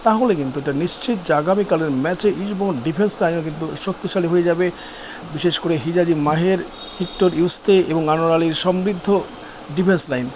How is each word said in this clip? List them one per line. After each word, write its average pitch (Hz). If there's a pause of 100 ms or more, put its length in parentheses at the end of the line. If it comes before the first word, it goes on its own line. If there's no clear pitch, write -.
তাহলে 220
কিন্তু 139
এটা 143
নিশ্চিত 175
যে 165
আগামীকালের 165
ম্যাচে 170
ইস্টবেঙ্গল 196
ডিফেন্স 190
লাইনও 170
কিন্তু 156
শক্তিশালী 180
হয়ে 175
যাবে। 175 (640)
বিশেষ 160
করে 170
হিজাজি 170
মাহের, 165 (400)
হিক্টর 180
ইউস্তে 180
এবং 160
আনোয়ার 165
আলীর 165
সমৃদ্ধ 185 (540)
ডিফেন্স 180
লাইন 127